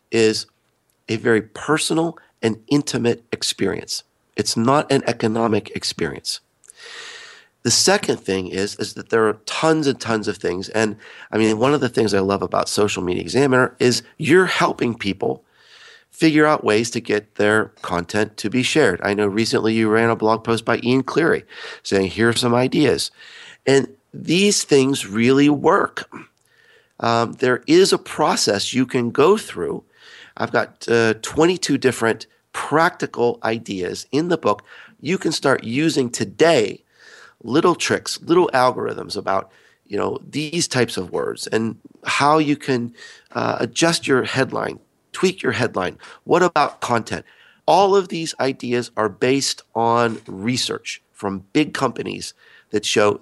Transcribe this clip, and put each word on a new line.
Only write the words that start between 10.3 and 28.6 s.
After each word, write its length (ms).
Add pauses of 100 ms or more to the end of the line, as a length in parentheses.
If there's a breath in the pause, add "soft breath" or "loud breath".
things. 320
And, 260 (360 loud breath)
I 60
mean, 200
one 160
of 80
the 80
things 240
I 60
love 220
about 280
Social 340
Media 180
Examiner 580
is 220 (160 soft breath)
you're 280
helping 500
people 480 (640 loud breath)
figure 360
out 180
ways 280
to 100
get 340
their 300 (160)
content 560
to 120
be 140
shared. 400
I 100
know 140
recently 460
you 160
ran 200
a 60
blog 300
post 180
by 200
Ian 200
Cleary 400 (400 loud breath)
saying, 280
"Here 180
are 40
some 220
ideas." 560 (540 loud breath)
And 240 (240)
these 500
things 420
really 440
work. 600 (920 soft breath)
Um, 320
there 340
is 240
a 60
process 760